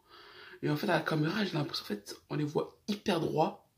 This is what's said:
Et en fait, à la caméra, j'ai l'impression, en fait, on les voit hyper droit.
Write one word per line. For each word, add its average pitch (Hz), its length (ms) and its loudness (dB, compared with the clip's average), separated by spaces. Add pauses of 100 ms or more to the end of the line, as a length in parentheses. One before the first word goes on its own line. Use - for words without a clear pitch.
(600)
Et 147 80 0
en 151 60 4
fait, - 140 -2
à 175 40 4
la 160 80 6
caméra, 160 440 2
j'ai 175 80 -4
l'impression, - 320 -2
en - 20 -14
fait, - 300 -8 (120)
on 147 60 -4
les 147 80 0
voit 147 340 -2 (100)
hyper 202 320 0
droit. 156 580 0